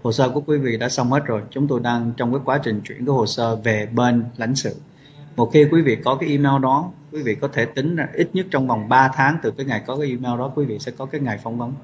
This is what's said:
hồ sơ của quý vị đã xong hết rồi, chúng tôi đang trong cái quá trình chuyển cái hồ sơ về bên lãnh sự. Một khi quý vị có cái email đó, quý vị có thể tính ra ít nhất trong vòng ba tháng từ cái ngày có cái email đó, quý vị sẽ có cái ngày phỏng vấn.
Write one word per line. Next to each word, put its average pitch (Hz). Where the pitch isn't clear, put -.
hồ 120
sơ 127
của 139
quý 147
vị 123
đã 120
xong 123
hết 143
rồi, 110
chúng 139
tôi 131
đang 117
trong 120
cái 135
quá 135
trình 107
chuyển -
cái 139
hồ 117
sơ 113
về 107
bên 120
lãnh 120
sự. 123
Một 117
khi 151
quý 165
vị 127
có 131
cái 151
email 139
đó, 139
quý 151
vị 113
có 139
thể 117
tính 139
ra 147
ít 170
nhất 185
trong 135
vòng 110
ba 131
tháng 143
từ 113
cái 135
ngày 113
có 131
cái 147
email 123
đó, 135
quý 147
vị 107
sẽ -
có 135
cái 143
ngày 113
phỏng 117
vấn. 120